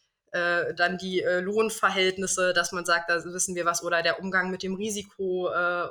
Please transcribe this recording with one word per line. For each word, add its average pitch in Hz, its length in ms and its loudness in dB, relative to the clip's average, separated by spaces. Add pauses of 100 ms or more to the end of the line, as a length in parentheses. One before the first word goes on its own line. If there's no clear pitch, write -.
(320)
äh, 175 420 0
dann 175 240 2
die, 185 240 -2
äh, 180 180 2
Lohnverhältnisse, 190 1120 2
dass 175 200 0
man 175 120 -4
sagt, 170 260 2
da 170 140 0
wissen 180 300 -4
wir 175 100 -2
was, 170 180 0
oder 170 200 0
der 165 180 0
Umgang 185 300 0
mit 185 120 -6
dem 190 120 -4
Risiko, 196 760 -2
äh, 175 420 0